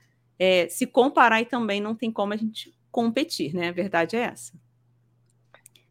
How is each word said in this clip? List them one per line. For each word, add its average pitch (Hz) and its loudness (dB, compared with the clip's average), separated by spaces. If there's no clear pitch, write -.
é, 180 4
se - -4
comparar 240 4
e 233 -4
também 220 -2
não 208 -4
tem 226 -6
como 202 -2
a - -4
gente 220 -8
competir, 233 -2
né? 175 -2
A 175 -6
verdade 175 -2
é 240 -2
essa. - -8